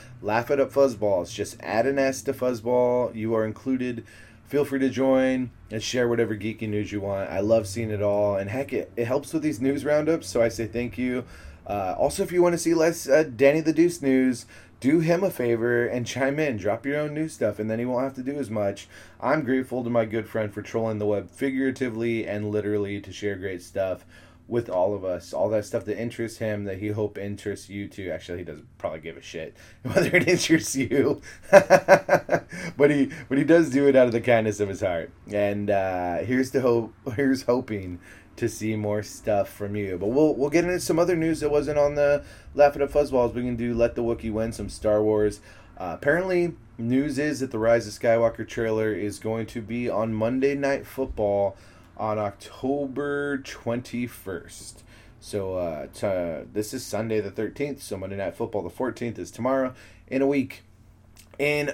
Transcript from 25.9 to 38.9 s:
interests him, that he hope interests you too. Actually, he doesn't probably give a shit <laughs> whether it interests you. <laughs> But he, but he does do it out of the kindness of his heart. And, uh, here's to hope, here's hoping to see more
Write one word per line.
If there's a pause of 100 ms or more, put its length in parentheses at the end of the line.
interests
him,
that
he
hope
interests
you
too.
Actually,
he
doesn't
probably
give
a
shit (140)
<laughs>
whether
it
interests
you. (300)
<laughs> (1160)
But
he, (160)
but
he
does
do
it
out
of
the
kindness
of
his
heart. (200)
And,
uh,
here's
to
hope, (220)
here's
hoping (380)
to
see
more